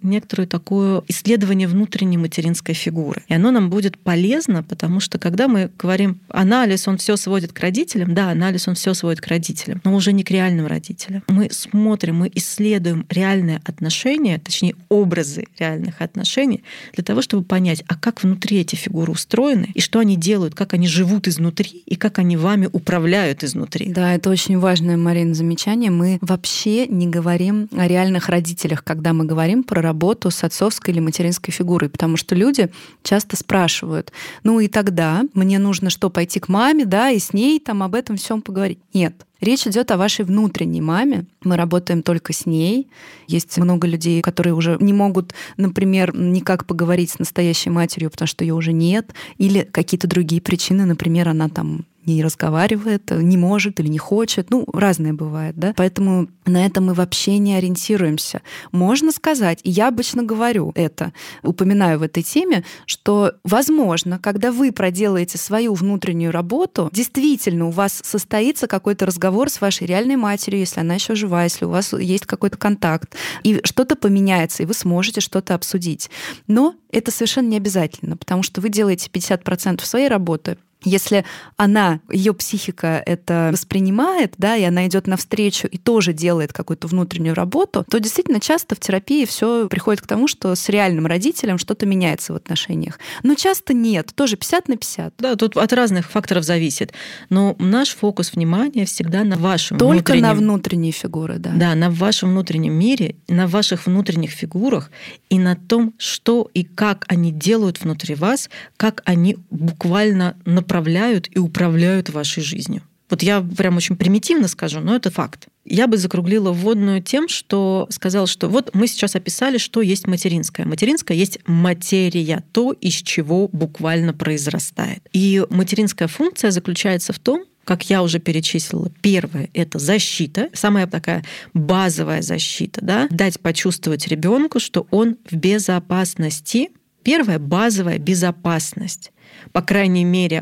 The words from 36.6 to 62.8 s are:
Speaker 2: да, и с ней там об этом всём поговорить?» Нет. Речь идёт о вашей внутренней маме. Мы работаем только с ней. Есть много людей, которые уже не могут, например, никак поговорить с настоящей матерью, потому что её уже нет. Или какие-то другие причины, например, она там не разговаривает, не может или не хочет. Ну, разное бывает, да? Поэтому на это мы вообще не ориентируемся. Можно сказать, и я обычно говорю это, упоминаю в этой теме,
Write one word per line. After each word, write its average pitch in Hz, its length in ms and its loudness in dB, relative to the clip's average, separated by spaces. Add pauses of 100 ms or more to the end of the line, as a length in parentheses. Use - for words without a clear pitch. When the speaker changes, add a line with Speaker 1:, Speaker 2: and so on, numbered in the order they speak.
Speaker 2:
да, 208 260 2
и 233 80 2
с - 140 -6
ней 262 260 2
там 208 240 -4
об 185 120 -4
этом 233 240 -4
всём 220 240 -4
поговорить?» 190 360 -4 (140)
Нет. 170 220 0 (280)
Речь 240 240 2
идёт 233 240 0
о 208 60 2
вашей 202 280 0
внутренней 180 560 0
маме. 180 460 0 (160)
Мы 180 140 2
работаем 175 460 0
только 170 300 -2
с - 140 -6
ней. 175 400 0 (400)
Есть - 320 -2
много 175 300 4
людей, 165 340 0
которые 175 320 2
уже 165 260 2
не 202 120 4
могут, 190 420 2 (220)
например, 190 600 2
никак 180 480 0
поговорить 175 460 0
с - 80 -10
настоящей 170 520 0
матерью, 170 400 -2
потому - 180 -4
что - 160 -4
её 165 100 0
уже 165 180 0
нет. 175 400 0 (260)
Или 190 340 2
какие-то 175 340 0
другие 170 340 2
причины, 185 440 0
например, 170 440 2
она 160 200 0
там 156 380 -6 (180)
не 160 200 2
разговаривает, 202 880 0
не 170 240 4
может 196 420 0
или 160 80 0
не 151 120 0
хочет. 202 520 -2
Ну, 247 220 0
разное 160 400 2
бывает, 156 440 -6
да? 175 200 -2
Поэтому 185 500 2 (200)
на 180 200 4
это 190 140 0
мы 185 140 2
вообще 180 440 0
не 202 160 2
ориентируемся. 180 840 -2 (320)
Можно 254 400 2
сказать, 226 500 0
и 185 80 -4
я 202 160 2
обычно 247 380 -2
говорю 220 500 0
это, 165 380 -2 (320)
упоминаю 185 560 2
в - 20 -4
этой 165 220 -2
теме, 302 400 0 (220)